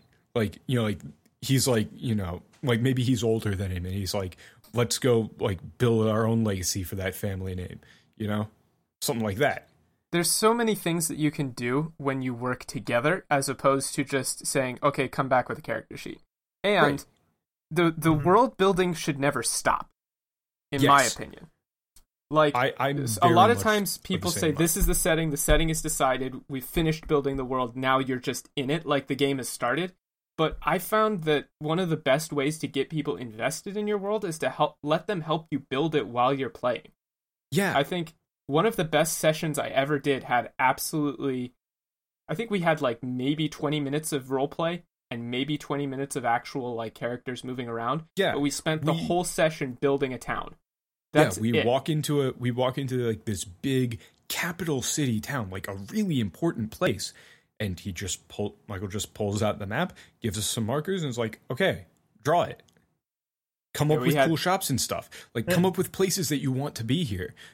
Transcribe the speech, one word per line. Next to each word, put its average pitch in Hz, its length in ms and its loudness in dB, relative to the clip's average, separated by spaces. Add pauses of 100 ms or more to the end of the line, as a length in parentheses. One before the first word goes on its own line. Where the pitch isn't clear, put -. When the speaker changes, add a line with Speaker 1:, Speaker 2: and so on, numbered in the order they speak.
(360)
Speaker 1:
Like, 107 320 0
you 127 100 0
know, 117 60 2
like, 107 160 -2 (420)
he's, 135 260 2
like, 117 260 2
you 117 220 -2
know, 92 280 -4 (180)
like, 120 200 2
maybe 127 220 2
he's 117 200 2
older 110 320 0
than 92 160 -4
him, 90 140 -4
and 92 80 -6
he's 98 200 -4
like, 95 240 -6 (360)
"Let's 117 260 0
go, 113 400 2
like, - 380 -4
build 113 300 4
our 110 200 2
own 113 160 2
legacy 98 400 -2
for 90 120 -10
that 95 200 -4
family 95 400 -6
name," 90 240 -10 (380)
you 104 100 -4
know? 104 220 -2 (520)
Something 120 240 -2
like 95 120 -2
that. 123 300 0 (440)
Speaker 2:
There's 170 180 0
so 220 240 4
many 226 220 2
things 170 320 -2
that 143 100 -6
you 147 140 2
can 139 200 -4
do 127 460 -2
when 135 240 -2
you 127 120 -2
work 123 320 -4
together, 123 640 0
as 139 180 2
opposed 135 460 0
to 147 80 0
just 127 420 -4
saying, 127 380 -2
"Okay, 139 240 0
come 135 200 -4
back 127 220 2
with 117 80 -8
a - 60 -18
character - 340 -8
sheet." - 240 -14 (420)
And 190 200 4
Speaker 1:
Right. 143 220 2 (680)
Speaker 2:
the, 165 260 4
the 160 160 4
Speaker 3:
Mm-hmm. 147 100 2
Speaker 2:
world 208 320 6
building 185 380 4
should 151 260 -4
never 139 220 0
stop, - 480 -2 (840)
in 139 140 2
my 139 160 8
Speaker 1:
Yes. 117 140 0
Speaker 2:
opinion. - 320 -14 (840)
Like, 151 260 4
Speaker 1:
I, 123 220 2
I'm 139 260 0
Speaker 2:
s-, 113 140 -2
a - 40 -10
Speaker 1:
very 175 140 8
Speaker 2:
lot 190 140 10
of 240 80 4
Speaker 1:
much - 60 -4
Speaker 2:
times 208 320 2
Speaker 1:
of - 80 -14
the - 40 -10
Speaker 2:
people 185 220 -2
Speaker 1:
same 180 100 -2
Speaker 2:
say, 185 100 2
Speaker 1:
mind. 139 100 0
Speaker 2:
"This 165 180 2
is 170 80 4
the 170 80 4
setting, 160 380 2
the 143 60 -2
setting 160 320 4
is 160 120 -2
decided, 131 640 0
we've 131 160 -6
finished 160 440 0
building 139 300 2
the 131 80 -4
world, 123 300 -2
now 131 220 2
you're 131 220 0
just - 360 -6
in 135 140 -2
it, 160 160 -2
like, 139 220 0
the 139 80 -2
game 139 220 2
has 123 120 -8
started." 143 440 -2 (440)
But 156 240 0
I 160 160 0
found 214 460 0
that 151 340 0
one 156 220 0
of 190 100 0
the 156 80 2
best 143 340 2
ways 147 280 0
to 143 80 -4
get 135 220 -2
people 147 260 -2
invested 123 640 -6
in 208 100 -4
your 208 120 0
world 202 260 -2
is 165 140 -4
to 127 100 0
help, 147 340 -2
let 156 240 0
them 190 140 -2
help 156 280 -2
you 139 100 -2
build 151 360 0
it 127 120 2
while 120 260 2
you're 135 160 -2
playing. - 420 -4 (600)
Speaker 1:
Yeah. 175 240 2
Speaker 2:
I 139 80 4
think 170 300 -4 (340)
one 156 180 4
of 226 100 0
the 185 80 0
best 156 340 2
sessions 156 420 0
I - 80 -4
ever 139 320 0
did 139 240 0
had 120 340 0
absolutely, 135 960 0 (760)
I 143 60 -6
think 220 160 -4
we 202 120 0
had, 165 200 2
like, 123 220 -2
maybe 131 440 -2
twenty 147 320 -4
minutes 147 320 -4
of 135 140 -4
roleplay 151 560 -2 (300)
and 120 180 -6
maybe 139 300 -2
twenty 143 260 -4
minutes 139 300 -6
of 127 100 -4
actual, 123 480 -2
like, 113 220 -6
characters 120 480 -6
moving 127 260 -8
around. 120 360 -4 (100)
Speaker 1:
Yeah, 190 180 4
Speaker 2:
But 143 60 0
we 143 100 4
spent 156 360 0
the 156 80 4
Speaker 1:
we 165 120 0
Speaker 2:
whole 175 180 2
session 156 560 0
building 139 360 2
a - 20 -8
town. - 380 -6 (580)
Speaker 1:
Yeah, 151 120 8
Speaker 2:
That's 98 120 0
Speaker 1:
we 113 220 2
Speaker 2:
it. 131 40 4
Speaker 1:
walk 123 260 2
into 147 380 2
a, 127 40 0
we 123 180 -4
walk 127 300 0
into, 127 280 -2
like, 113 180 -2
this 104 200 -4
big 123 540 -2 (300)
capital 165 520 -4
city 123 380 -2
town, 110 320 -6
like, 98 160 -10
a 98 80 -10
really 160 440 -2
important 110 520 -2
place. 131 420 -4 (460)
And 95 200 -4
he 101 140 -8
just - 340 -8
pull-, - 300 -8 (100)
Michael 101 200 -8
just 98 260 -8
pulls 104 300 0
out 104 160 0
the 101 80 -8
map, 139 260 -2 (280)
gives 104 160 -4
us 107 100 -4
some 113 180 -4
markers, 156 380 -2
and 143 60 -4
is 117 100 -4
like, 113 200 -4 (120)
"Okay, 123 340 0 (380)
draw 151 200 4
it. - 180 -6 (1120)
Come 147 140 2
Speaker 2:
Yeah, 151 80 4
Speaker 1:
up 127 40 -2
Speaker 2:
we - 60 2
Speaker 1:
with 151 80 4
Speaker 2:
had 135 120 6
Speaker 1:
cool 160 100 2
shops 185 340 0
and 123 100 0
stuff. - 280 -6 (240)
Like, 117 140 -4
Speaker 3:
Yeah. 170 60 0
Speaker 1:
come 180 120 4
up 185 120 2
with 190 140 -2
places 190 380 0
that 147 100 0
you 135 120 0
want 131 240 -4
to 117 80 -8
be 135 200 0
here." 90 320 -6 (180)